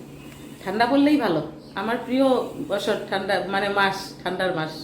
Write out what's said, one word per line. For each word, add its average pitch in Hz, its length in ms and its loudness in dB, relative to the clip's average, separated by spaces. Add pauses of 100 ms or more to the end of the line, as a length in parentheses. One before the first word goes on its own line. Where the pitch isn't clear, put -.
(600)
ঠান্ডা 214 300 2
পড়লেই 285 260 6
ভালো। 175 240 2 (340)
আমার 226 300 -2
প্রিয় 262 220 4 (440)
বছর 202 240 0 (140)
ঠান্ডা, 196 260 0 (180)
মানে 202 140 0 (100)
মাস, 196 200 2 (260)
ঠান্ডার 185 320 -2
মাস। 156 180 -4 (100)